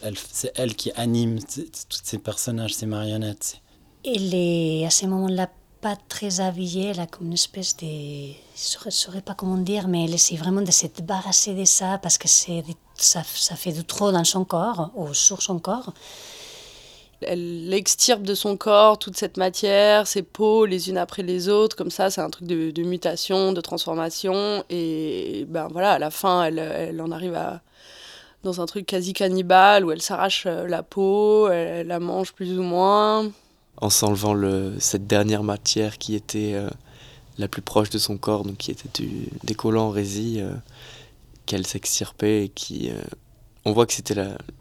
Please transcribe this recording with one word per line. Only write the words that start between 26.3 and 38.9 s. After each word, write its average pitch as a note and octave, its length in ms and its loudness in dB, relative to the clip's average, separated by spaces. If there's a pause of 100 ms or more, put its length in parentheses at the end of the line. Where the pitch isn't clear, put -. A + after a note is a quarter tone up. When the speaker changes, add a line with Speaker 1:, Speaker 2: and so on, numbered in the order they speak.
Speaker 3:
elle, D#3+ 140 -2
elle E3 420 -4
en E3 100 -6
arrive E3 240 -6
à, E3 260 -6 (840)
dans F#3 180 -4
un E3+ 60 -2
truc F#3+ 200 -8
quasi F#3 260 -4
cannibale, F#3+ 720 6
où D#3+ 80 0
elle E3+ 100 -4
s'arrache, F#3+ 440 0
euh, F3 200 -2
la E3 160 -2
peau, G#3 640 4
elle, E3+ 200 2
elle E3+ 180 -6
la E3+ 140 -4
mange F3+ 320 -4
plus F#3 260 -4
ou F#3 40 -2
moins. G#3 680 4 (480)
Speaker 4:
En G#2 120 0
s'enlevant G#2 420 4
le, G2 460 2
cette G2 280 -2
dernière G#2 360 4
matière G#2 560 -2
qui - 160 -6
était, G#2 400 -4
euh, G2+ 160 -4 (680)
la G2+ 100 -2
plus - 140 -6
proche G#2+ 300 2
de G#2+ 80 -2
son G2+ 180 -2
corps, G#2 260 0
donc G2 140 -6
qui - 140 -8
était - 240 -10